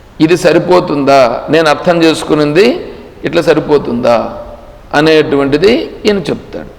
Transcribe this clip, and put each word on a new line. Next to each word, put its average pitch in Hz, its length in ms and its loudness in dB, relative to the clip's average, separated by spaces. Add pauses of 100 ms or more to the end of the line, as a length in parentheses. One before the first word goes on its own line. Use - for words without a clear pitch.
(220)
ఇది 160 160 2
సరిపోతుందా, 143 1120 2
నేను 156 200 2
అర్థం 170 340 0
చేసుకునింది 156 920 0 (300)
ఇట్లా 160 180 -2
సరిపోతుందా 123 1040 0 (480)
అనేటువంటిది 156 1000 0 (100)
ఈయన 208 120 0
చెప్తాడు. 117 500 -8 (120)